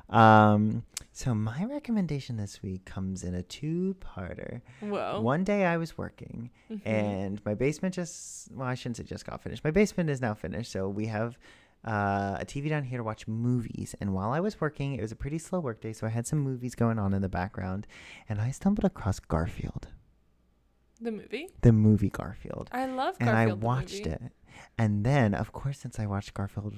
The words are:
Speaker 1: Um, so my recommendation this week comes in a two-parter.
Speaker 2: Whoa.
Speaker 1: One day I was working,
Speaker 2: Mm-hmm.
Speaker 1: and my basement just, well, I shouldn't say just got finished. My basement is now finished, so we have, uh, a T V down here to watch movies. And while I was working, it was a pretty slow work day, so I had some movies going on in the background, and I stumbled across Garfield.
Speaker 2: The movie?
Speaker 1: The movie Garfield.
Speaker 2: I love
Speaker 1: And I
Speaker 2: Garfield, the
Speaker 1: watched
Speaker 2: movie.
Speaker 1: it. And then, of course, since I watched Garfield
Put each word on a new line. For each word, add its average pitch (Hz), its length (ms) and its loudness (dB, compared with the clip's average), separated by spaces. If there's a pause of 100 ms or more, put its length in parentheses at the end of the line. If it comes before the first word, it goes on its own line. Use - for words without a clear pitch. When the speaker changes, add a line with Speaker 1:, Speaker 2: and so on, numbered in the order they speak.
Speaker 1:
Um, 107 720 8 (280)
so 123 240 -2
my 113 300 -2
recommendation 202 720 -2
this 101 260 -8
week 92 220 -6
comes 95 400 -6
in 90 100 -4
a 90 80 -2
two-parter. 165 1160 -6 (180)
Speaker 2:
Whoa. 185 400 -4
Speaker 1:
One 143 240 2
day 202 220 2
I 170 100 4
was 165 220 -4
working, 113 540 -10 (200)
Speaker 2:
Mm-hmm. 208 160 -10
Speaker 1:
and 104 580 0
my 104 80 0
basement 151 400 0
just, - 600 -10
well, 131 120 -8
I 127 100 -2
shouldn't 123 200 -6
say - 80 -10
just - 220 -10
got - 160 -10
finished. - 240 -10
My 156 60 2
basement 185 380 4
is 131 120 -2
now 110 120 0
finished, 92 380 -6
so 95 160 -2
we 104 200 -2
have, 113 300 -2 (460)
uh, 98 560 0
a - 80 -4
T 143 140 -6
V 147 80 -2
down 147 160 0
here 127 140 -4
to 117 40 -4
watch 107 240 -6
movies. 117 720 -2
And 98 140 0
while 95 180 0
I 147 80 0
was 208 220 -2
working, 143 340 -2
it 120 60 -4
was 110 100 -4
a 110 60 -10
pretty 139 200 -4
slow 185 220 -4
work 127 220 -4
day, 110 100 -6
so 110 160 -4
I 110 40 -2
had 117 140 -2
some 151 140 0
movies 127 360 -4
going 113 220 2
on 98 160 2
in 98 80 2
the 95 60 0
background, 92 600 -4 (420)
and 104 100 -2
I 117 120 0
stumbled 202 340 2
across - 340 0
Garfield. - 720 -4 (1120)
Speaker 2:
The 233 80 -4
movie? 220 360 -8 (140)
Speaker 1:
The 120 120 10
movie 107 380 6
Garfield. - 600 -10
Speaker 2:
I 262 140 -4
love 262 340 -4
Speaker 1:
And 120 120 2
I - 20 4 (120)
Speaker 2:
Garfield, 104 160 0
the 113 40 -2
Speaker 1:
watched 180 400 -2
Speaker 2:
movie. - 60 -4
Speaker 1:
it. 71 100 -8 (560)
And 104 260 2
then, 123 300 4
of - 180 -4
course, - 280 -8
since - 200 -12
I 110 60 -4
watched 101 300 -6
Garfield 101 420 -6